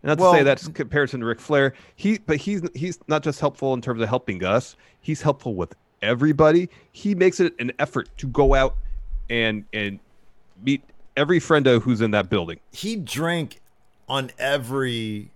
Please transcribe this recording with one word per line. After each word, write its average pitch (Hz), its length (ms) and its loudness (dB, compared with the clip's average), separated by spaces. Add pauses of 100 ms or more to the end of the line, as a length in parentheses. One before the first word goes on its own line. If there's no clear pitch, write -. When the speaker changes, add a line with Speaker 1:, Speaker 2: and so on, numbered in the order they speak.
Speaker 1:
And 147 60 -4
not 151 100 2
to 180 40 2
Speaker 2:
Well 180 100 8
Speaker 1:
say 156 100 6
that's 139 260 2
comparison 139 520 -4
to 113 60 -6
Ric 117 140 -4
Flair. 139 340 2 (220)
He, 208 220 -2
but 156 200 -2
he's, 196 240 -6 (120)
he's 165 240 -8 (100)
not 151 140 0
just 151 180 -4
helpful 135 340 -2
in 123 80 -6
terms 117 180 -4
of 110 80 -2
helping 104 360 -4
us. 107 320 0 (240)
He's 156 200 -6
helpful 139 340 -2
with 90 200 -6 (260)
everybody. 151 720 2 (220)
He 202 220 -4
makes 180 260 2
it 170 200 2
an 123 180 -4
effort 139 300 -4 (100)
to 139 100 -8
go 135 260 4
out 135 220 2 (520)
and, 110 360 -2 (100)
and 101 240 -4 (680)
meet 139 180 0 (340)
every 147 240 2
friendo 131 420 4
who's 117 180 0
in 110 120 0
that 101 180 0
building. 85 300 -2 (100)
Speaker 2:
He 220 260 -10
drank 165 640 -6 (480)
on 131 300 -4
every 120 960 -4